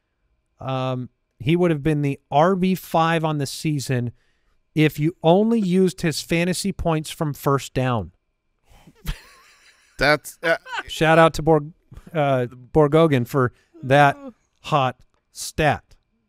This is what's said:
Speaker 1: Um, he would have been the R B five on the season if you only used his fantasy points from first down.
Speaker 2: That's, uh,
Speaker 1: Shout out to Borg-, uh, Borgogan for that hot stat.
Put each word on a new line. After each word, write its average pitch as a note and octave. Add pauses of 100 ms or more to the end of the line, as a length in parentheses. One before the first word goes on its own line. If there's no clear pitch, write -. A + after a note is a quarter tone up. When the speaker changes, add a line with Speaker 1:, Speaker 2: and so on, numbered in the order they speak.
(600)
Speaker 1:
Um, C3 (280)
he D#3+
would F3
have D3
been D3+
the C#3 (120)
R E3
B F#3
five E3
on D#3
the C#3
season B2+ (640)
if D#3
you D#3
only G#3+
used F#3
his D#3+
fantasy F3
points D#3
from D3+
first -
down. B2 (1900)
Speaker 2:
That's, D3
uh, E3 (300)
Speaker 1:
Shout D#3+
out D#3+
to E3
Borg-, D3+ (400)
uh, C#3
Borgogan C#3+
for B2+ (320)
that C#3 (440)
hot C3 (360)
stat. - (460)